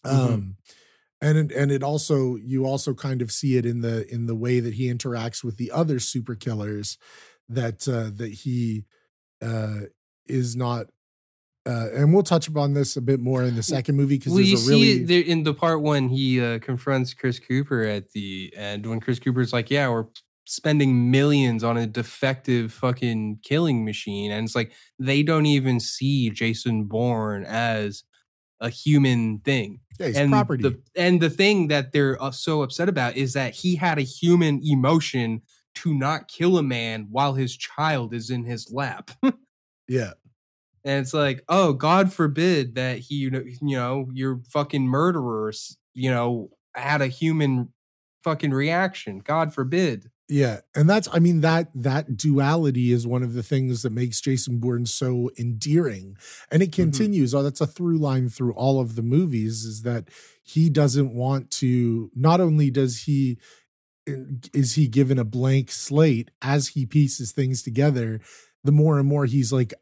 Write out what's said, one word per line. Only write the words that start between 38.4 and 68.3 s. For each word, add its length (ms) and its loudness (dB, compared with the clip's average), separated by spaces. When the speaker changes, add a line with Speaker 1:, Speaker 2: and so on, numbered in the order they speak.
Speaker 1:
his 260 -8
lap. 400 -8
<laughs> 160 2
Speaker 2:
Yeah. 260 -2
Speaker 1:
And 180 -2
it's 120 -8
like, 340 0
"Oh, 240 4
God 400 2
forbid 600 0
that 240 -4
he, 160 -10
you 160 -2
know, 120 -4
you 320 -6
know, 380 -4
your 260 -4
fucking 380 -2
murderers, 880 -2
you 160 -2
know, 420 -2
had 260 -2
a 60 0
human 640 0
fucking 280 -2
reaction. 680 -2
God 340 -2
forbid." 560 -2
Speaker 2:
Yeah. 320 2
And 120 4
that's, 240 4
I 60 0
mean, 240 4
that, 320 2
that 420 -2
duality 800 2
is 140 0
one 160 0
of 100 -4
the 80 -4
things 400 -2
that 100 -4
makes 300 -4
Jason 380 -2
Bourne 260 -2
so 540 -2
endearing. 760 -2
And 100 6
it 80 4
Speaker 1:
Mm-hmm. 140 0
Speaker 2:
continues. 500 2
Oh, 80 2
that's 200 -2
a 60 0
through 300 -2
line 320 0
through 240 -2
all 260 2
of 160 -4
the 60 -4
movies, 640 0
is 160 -12
that 260 -6
he 260 0
doesn't 460 2
want 340 -2
to, 640 0
not 240 4
only 300 4
does 340 0
he, 360 0
is 220 2
he 120 6
given 320 2
a 60 0
blank 460 0
slate 600 2
as 280 0
he 160 -4
pieces 460 2
things 300 -2
together, 600 0